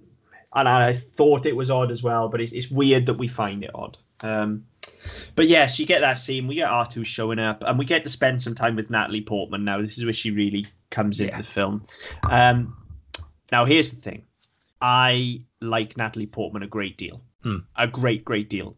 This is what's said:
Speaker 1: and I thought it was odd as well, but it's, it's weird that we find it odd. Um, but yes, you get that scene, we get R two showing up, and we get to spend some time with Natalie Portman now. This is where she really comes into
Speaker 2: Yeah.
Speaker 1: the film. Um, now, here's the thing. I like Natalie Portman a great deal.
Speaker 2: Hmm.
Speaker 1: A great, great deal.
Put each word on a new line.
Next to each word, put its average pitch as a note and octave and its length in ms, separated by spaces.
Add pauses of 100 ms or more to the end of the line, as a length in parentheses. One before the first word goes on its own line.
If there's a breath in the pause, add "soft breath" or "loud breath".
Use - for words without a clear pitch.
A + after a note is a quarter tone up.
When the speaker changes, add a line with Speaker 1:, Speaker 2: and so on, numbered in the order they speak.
(540 soft breath)
Speaker 1:
and C3+ 140
I B2 240
thought C#3+ 540
it C#3 100
was B2+ 140
odd B2+ 200
as A#2 120
well, A#2 260
but A#2 120
it's, A#2 120
it's B2+ 180
weird C3 360
that B2+ 80
we B2 140
find G2+ 360
it - 100
odd. - 220 (240)
Um, G#2+ 440 (720 loud breath)
but D#3+ 140
yes, D3+ 300
you D3+ 80
get E3+ 140
that C3 180
scene, C3 280
we C#3 100
get D#3+ 120
R A#2 200
two A#2 160
showing A2+ 340
up, A2 280
and B2+ 120
we C3+ 60
get E3 200
to D3 60
spend B2+ 320
some A#2+ 120
time A#2 220
with G#2+ 140
Natalie G#2+ 320
Portman G2+ 420
now. G2+ 160
This G#2+ 160
is A#2+ 80
where A2+ 80
she A2 180
really G2+ 360 (240)
comes G#2 300
into G2+ 120
Speaker 2:
Yeah. - 60
Speaker 1:
the G#2 80
film. G2+ 360 (420 loud breath)
Um, B2 520 (720)
now, A#2+ 140
here's D3+ 260
the - 100
thing. - 240 (580)
I B2 580 (200)
like A2+ 360
Natalie A2 300
Portman G#2 360
a G2 40
great G2+ 320
deal. - 240 (200)
Speaker 2:
Hmm. G#2 160 (180)
Speaker 1:
A A#2+ 120
great, A#2+ 360
great G#2 260
deal. G2+ 280